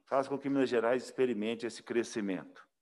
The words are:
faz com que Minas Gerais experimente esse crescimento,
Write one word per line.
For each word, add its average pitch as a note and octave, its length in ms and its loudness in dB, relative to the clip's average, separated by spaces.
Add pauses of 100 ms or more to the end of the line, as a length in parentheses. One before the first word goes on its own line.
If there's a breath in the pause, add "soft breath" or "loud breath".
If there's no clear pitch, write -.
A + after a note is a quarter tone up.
faz C3 240 0
com C#3 100 -4
que C3+ 120 -4
Minas C3+ 180 4
Gerais A#2 340 2
experimente A2+ 640 0
esse A2 180 -8
crescimento, G#2+ 840 -4 (160)